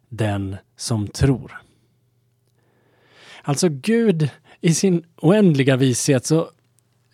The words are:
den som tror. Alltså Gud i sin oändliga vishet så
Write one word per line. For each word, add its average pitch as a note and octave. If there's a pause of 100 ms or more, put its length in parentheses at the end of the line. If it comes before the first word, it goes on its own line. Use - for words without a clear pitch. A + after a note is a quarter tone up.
den G2+ (220)
som G#2+
tror. - (1900)
Alltså D3
Gud E3 (320)
i E3+
sin E3+ (180)
oändliga D3+
vishet B2+
så D#3+ (640)